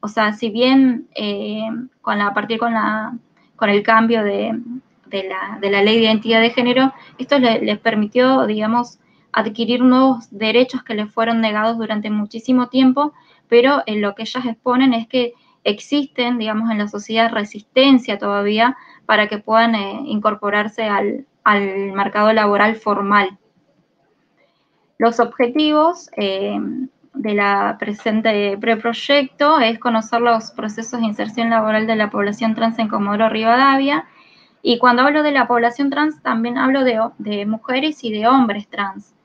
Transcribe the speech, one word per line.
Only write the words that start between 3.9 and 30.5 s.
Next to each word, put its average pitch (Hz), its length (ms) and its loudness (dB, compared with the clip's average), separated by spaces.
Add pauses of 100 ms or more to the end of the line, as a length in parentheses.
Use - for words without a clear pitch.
de, 214 340 -4 (460)
de 196 240 -8
la, 190 320 -10
de 196 100 0
la 202 120 2
ley 214 120 4
de 226 120 4
identidad 220 340 2
de 226 80 4
género, 247 420 2 (260)
esto 277 220 0
le, 233 220 2
les 208 180 -2
permitió, 240 680 2
digamos, 214 540 -4 (320)
adquirir 220 500 -2
nuevos 254 500 4
derechos 220 520 0
que 226 120 -8
les 208 140 -6
fueron 226 300 -2
negados 220 380 0
durante 214 320 -6
muchísimo 226 580 -2
tiempo, 262 460 2 (340)
pero, 262 380 4
eh, 214 160 -4
lo 202 140 -2
que 220 80 -12
ellas 254 220 -8
exponen 247 480 0
es 226 140 -4
que 240 260 -2 (300)
existen, 247 760 -2
digamos, 220 320 -4
en 208 80 -4
la 208 80 -2
sociedad 220 440 -2
resistencia 233 840 2
todavía 208 580 0 (300)
para 208 220 2
que 208 100 -6
puedan, 226 380 2
eh, 202 300 -6
incorporarse 208 800 -2
al, 202 400 -2 (180)
al 196 500 0
mercado 208 400 0
laboral 208 420 2
formal. 202 640 -2 (1600)
Los 233 220 0
objetivos, 302 1000 0
eh, 202 420 -4 (540)
de 208 200 -4
la 202 440 0
presente 208 800 -2
preproyecto 269 1000 0
es 226 180 0
conocer 226 440 -2
los 233 300 2